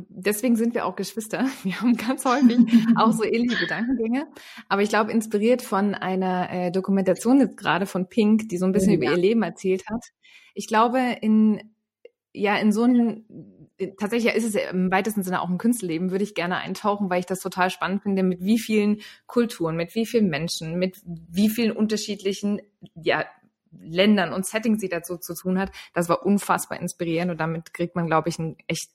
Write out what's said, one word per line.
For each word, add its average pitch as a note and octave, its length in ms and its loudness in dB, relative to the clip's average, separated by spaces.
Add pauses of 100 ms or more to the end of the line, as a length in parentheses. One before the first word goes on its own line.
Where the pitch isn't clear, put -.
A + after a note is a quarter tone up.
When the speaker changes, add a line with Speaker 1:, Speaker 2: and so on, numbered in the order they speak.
Speaker 1:
deswegen G#3+ 460 0
sind A#3 180 0
wir A3+ 120 -4
auch F#3+ 100 -4
Geschwister. G3+ 500 -6 (100)
<laughs> - 80 -16
Wir F#3 160 -4
haben A#3+ 160 2
ganz A#3+ 300 -4
häufig B3 320 4 (380)
auch A3 160 6
so A3 120 0
Speaker 2:
<laughs> - 0 -
Speaker 1:
ähnliche A#3 340 0
Gedankengänge. A3+ 720 -2 (400)
Aber G3 140 2
ich G#3 80 2
glaube, G#3+ 220 2
inspiriert A3 500 2
von G3+ 320 0
einer, F#3 580 -2
äh, F3+ 200 -2
Dokumentation F#3+ 680 2
jetzt - 180 2
gerade F3+ 280 -2
von F#3 240 -6
Pink, A3 400 2
die F3 80 -4
so F3+ 80 0
ein F#3+ 60 2
bisschen F#3+ 220 4
Speaker 2:
Mhm, D#3+ 40 4
Speaker 1:
über D3+ 80 0
Speaker 2:
ja. - 60 2
Speaker 1:
ihr F3 60 2
Leben G#3 260 2
erzählt F#3 460 -4
hat. - 140 -6 (520)
Ich G#3 120 -8
glaube, A3+ 320 2 (220)
in, G#3+ 400 4 (720)
ja, G3+ 240 0
in G#3+ 140 4
so G#3+ 120 0
ein, A#3+ 420 2 (760)
tatsächlich A#3 340 0
ist A3+ 120 0
es G#3 100 -4
ja - 160 -2
im F#3 200 0
weitesten G#3 300 0
Sinne F#3 200 -2
auch F3 80 -4
ein F3+ 100 -2
Künstlerleben, F#3 500 -2
würde F#3+ 140 -2
ich G3+ 100 -6
gerne E3+ 240 -4
eintauchen, G3+ 540 -2
weil F3+ 80 0
ich F#3 80 -4
das F#3 140 -4
total F#3 280 0
spannend F3+ 320 -4
finde, G3 220 0
mit F3+ 200 0
wie A3 140 2
vielen G#3 440 0 (260)
Kulturen, E3+ 480 -2
mit E3+ 180 -4
wie A3+ 140 -2
vielen G#3+ 220 2
Menschen, D#3+ 500 -4
mit F#3 260 -4
wie F3 440 -2
vielen A3 220 0
unterschiedlichen, G#3 880 -4 (360)
ja, D#3 300 -2 (460)
Ländern F3 640 2
und F#3+ 120 -4
Settings A3 360 -2
sie F#3 80 -6
dazu E3+ 280 -6
zu - 180 -12
tun F#3 240 -2
hat, G3 120 -4 (220)
das E3+ 160 0
war - 160 0
unfassbar F#3+ 540 0
inspirierend E3+ 520 -4
und D#3+ 80 -6
damit E3 340 -4
kriegt F3 220 -6
man, E3+ 120 -2
glaube D#3+ 220 2
ich, E3 100 -6
ein D#3+ 180 -6 (100)
echt - 280 -6